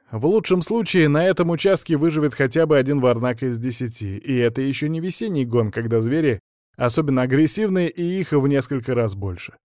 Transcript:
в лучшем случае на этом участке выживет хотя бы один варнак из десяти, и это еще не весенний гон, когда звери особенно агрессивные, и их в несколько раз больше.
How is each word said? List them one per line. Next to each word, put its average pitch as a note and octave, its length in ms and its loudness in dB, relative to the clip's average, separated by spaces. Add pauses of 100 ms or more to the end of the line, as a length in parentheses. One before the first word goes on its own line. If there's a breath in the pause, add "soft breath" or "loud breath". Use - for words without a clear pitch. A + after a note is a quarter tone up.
(120)
в A2 140 -4
лучшем F#3 360 2
случае F#3 460 2
на D3+ 180 2
этом F3+ 240 2
участке E3+ 480 0
выживет D3+ 380 0
хотя D3 320 2
бы D3+ 100 4
один C#3 240 2
варнак A#2+ 400 0
из B2 160 -2
десяти, A2+ 600 -6
и C3+ 180 -4
это A#2+ 260 0
еще C3+ 260 -2
не D#3+ 120 -4
весенний F3 460 -4
гон, A2+ 260 0
когда A#2 280 -2
звери B2+ 400 0 (380)
особенно B2+ 460 0
агрессивные, E3+ 680 2
и F3 140 -6
их F3+ 280 -4
в D3 160 2
несколько C3+ 480 -2
раз A2+ 200 0
больше. G2 500 -8